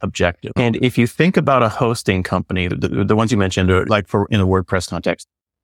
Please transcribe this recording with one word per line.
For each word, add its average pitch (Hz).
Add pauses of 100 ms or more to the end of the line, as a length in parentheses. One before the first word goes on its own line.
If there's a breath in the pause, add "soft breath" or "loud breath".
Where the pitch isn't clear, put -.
objective. -
And 120
if 123
you 117
think 170
about 139
a 107
hosting 104
company, 92
the, -
the 107
ones 110
you 107
mentioned, 92
or 92
like 104
for, 101
in 110
a 92
WordPress 95
context, 87 (380)